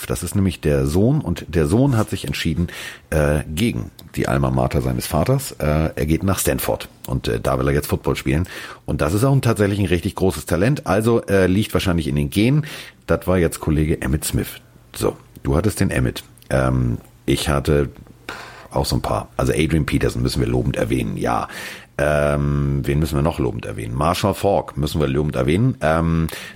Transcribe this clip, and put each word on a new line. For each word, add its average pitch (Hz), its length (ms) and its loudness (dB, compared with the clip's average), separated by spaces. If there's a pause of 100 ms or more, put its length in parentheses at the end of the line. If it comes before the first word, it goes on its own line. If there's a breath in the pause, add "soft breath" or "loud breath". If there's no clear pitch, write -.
Das 60 160 -4
ist 87 120 -4
nämlich 98 280 0
der 69 240 2
Sohn 107 340 2
und 87 260 -4
der 78 200 2
Sohn 120 320 4
hat 104 100 0
sich - 160 -6
entschieden, 82 440 -2 (420 loud breath)
äh, 76 300 2 (140)
gegen 76 360 -2 (240)
die - 140 -2
Alma 67 220 2
Mater 65 300 0
seines 62 260 -2
Vaters. - 520 0
Äh, 76 360 2
er 71 120 -2
geht 78 160 2
nach 95 160 0
Stanford - 500 -2 (180)
und, 64 220 -4
äh, 57 100 0
da 64 200 0
will 65 100 0
er 71 60 2
jetzt 73 140 -2
Football 71 280 -2
spielen. 73 320 0 (380 loud breath)
Und - 160 -2
das 76 100 0
ist 104 120 2
auch 139 100 4
ein, 131 80 2
tatsächlich 104 360 2
ein 101 60 2
richtig 90 300 0
großes 90 320 0
Talent. 110 400 0
Also, 110 400 2
äh, 95 220 4
liegt 95 260 2
wahrscheinlich 85 340 0
in 69 80 0
den 73 140 0
Genen. 131 340 4 (420 loud breath)
Das 82 200 0
war 90 100 4
jetzt 82 240 2
Kollege 76 400 0
Emmitt 73 240 -2
Smith. - 380 -4 (320)
So, - 240 -2 (240)
du - 120 0
hattest 101 260 0
den 95 100 2
Emmitt. - 340 -2 (240)
Ähm, 64 480 0 (300)
ich 69 240 0
hatte 71 400 2 (800 loud breath)
auch - 160 -2
so - 100 0
ein - 60 -2
paar. - 340 -4
Also 64 160 0
Adrian 78 340 0
Peterson - 360 0
müssen 64 180 0
wir - 80 0
lobend 64 280 0
erwähnen, 62 400 -2
ja. - 320 -2 (500 loud breath)
Ähm, 71 840 2
wen 71 140 0
müssen 80 180 0
wir 69 60 2
noch 80 160 0
lobend 57 260 -2
erwähnen? 55 300 -8
Marshall 85 400 0
Faulk - 420 0
müssen 76 240 0
wir 71 80 2
lobend 71 260 0
erwähnen. 87 460 2
Ähm, 82 460 2 (280 loud breath)